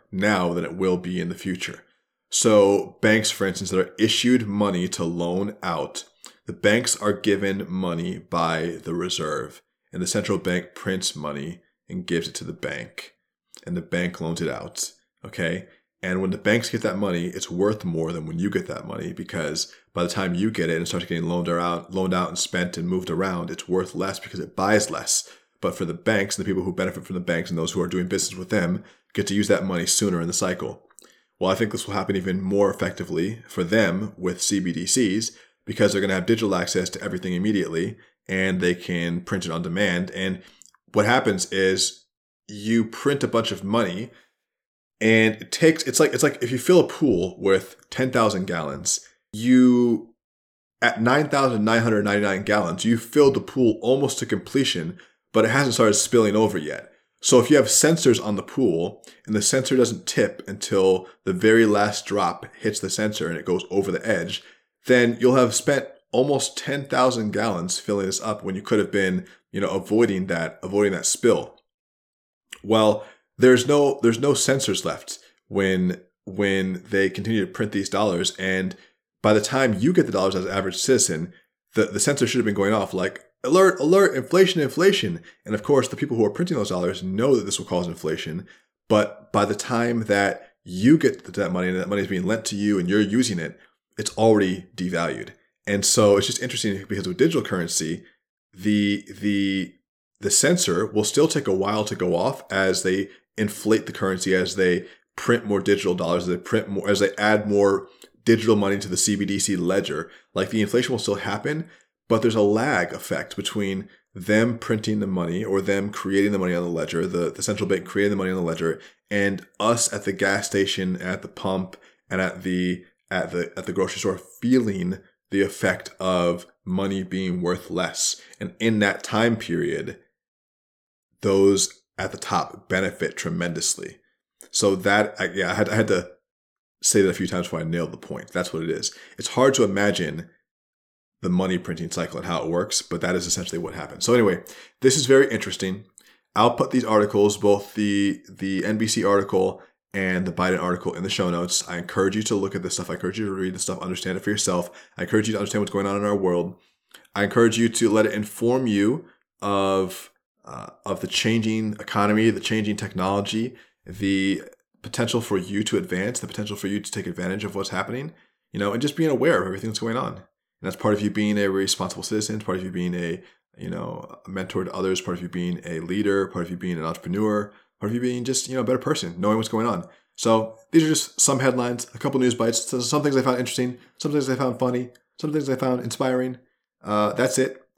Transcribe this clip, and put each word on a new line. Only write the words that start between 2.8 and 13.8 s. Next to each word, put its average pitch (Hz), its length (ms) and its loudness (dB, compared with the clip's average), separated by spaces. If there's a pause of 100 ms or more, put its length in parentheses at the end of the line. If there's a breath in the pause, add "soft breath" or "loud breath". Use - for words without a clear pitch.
banks, 110 300 4
for - 160 -2
instance, 92 240 -4
that 95 100 2
are - 180 -2
issued 113 480 2
money 98 420 0
to - 160 -6
loan 87 580 -2
out, 82 420 -6 (420 loud breath)
the - 60 -10
banks 110 480 0
are 104 120 2
given 98 540 0
money 90 520 -4
by 82 640 -2
the 85 120 -6
Reserve, 78 680 -6 (300)
and 90 100 -6
the 90 40 -4
central 101 320 -2
bank 90 360 -4
prints 95 420 -6
money 73 440 -10 (280)
and 90 180 -10
gives 85 220 -2
it - 80 -14
to - 80 -12
the 80 80 -10
bank, - 640 -12 (520)
and 90 100 -6
the 85 40 -4